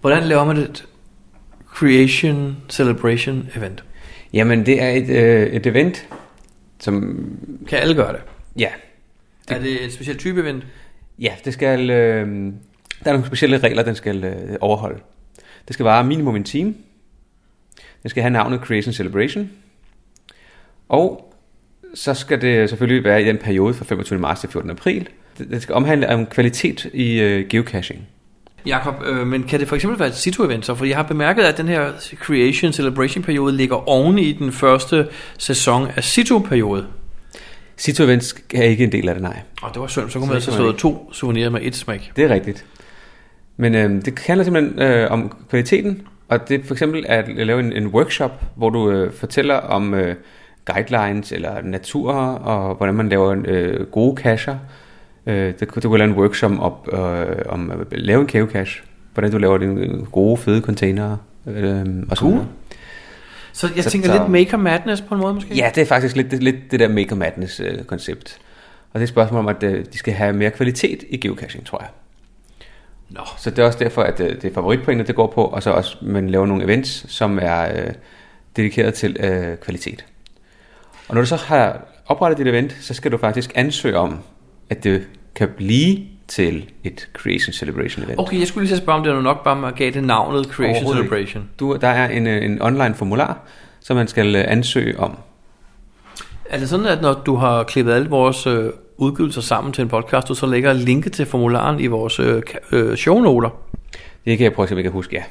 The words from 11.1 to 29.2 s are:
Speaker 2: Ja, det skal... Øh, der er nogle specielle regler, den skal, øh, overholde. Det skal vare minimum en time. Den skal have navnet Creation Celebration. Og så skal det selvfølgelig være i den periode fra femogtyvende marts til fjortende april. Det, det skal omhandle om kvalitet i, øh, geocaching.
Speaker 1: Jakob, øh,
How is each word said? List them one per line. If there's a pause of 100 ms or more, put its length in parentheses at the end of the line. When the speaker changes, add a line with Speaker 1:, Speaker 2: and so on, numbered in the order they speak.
Speaker 2:
Ja, (140)
det
skal...
Øh, (760)
der
er
nogle
specielle
regler,
den
skal,
øh, (280)
overholde. (680)
Det
skal
vare
minimum
en
time. (1300)
Den
skal
have
navnet
Creation
Celebration. (1400)
Og (600)
så
skal
det
selvfølgelig
være
i
den
periode
fra
femogtyvende
marts
til
fjortende
april. (280)
Det,
det
skal
omhandle
om
kvalitet
i,
øh,
geocaching. (580)
Speaker 1:
Jakob, (100)
øh,